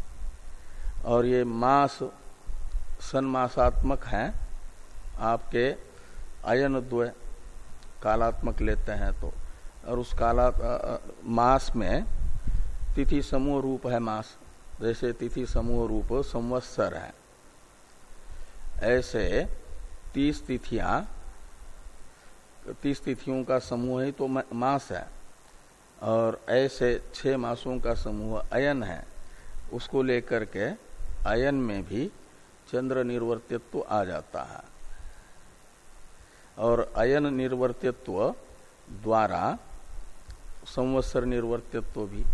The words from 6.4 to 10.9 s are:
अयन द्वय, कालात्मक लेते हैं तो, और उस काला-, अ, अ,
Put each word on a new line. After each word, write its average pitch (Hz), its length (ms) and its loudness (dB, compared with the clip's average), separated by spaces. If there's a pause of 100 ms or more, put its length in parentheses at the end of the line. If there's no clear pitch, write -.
अयन 135 340 4
द्वय, 120 340 0 (920)
कालात्मक 113 580 2
लेते 107 300 2
हैं 101 300 2
तो, - 120 -2 (540)
और 123 120 0
उस 120 140 -2
काला-, 120 480 6
अ, 117 40 0
अ, 120 320 -2 (280)